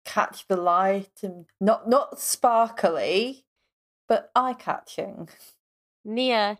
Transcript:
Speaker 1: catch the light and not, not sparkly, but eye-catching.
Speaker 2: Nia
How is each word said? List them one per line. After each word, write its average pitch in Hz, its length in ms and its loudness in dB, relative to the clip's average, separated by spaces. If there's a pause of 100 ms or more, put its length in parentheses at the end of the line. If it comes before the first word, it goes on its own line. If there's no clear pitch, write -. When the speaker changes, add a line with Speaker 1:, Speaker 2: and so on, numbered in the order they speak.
Speaker 1:
catch - 440 -4
the 190 100 2
light 185 680 0
and 175 220 -12 (160)
not, 208 260 2
not 254 320 0
sparkly, 226 1300 0 (600)
but - 280 0
eye-catching. - 920 -4 (760)
Speaker 2:
Nia 220 540 0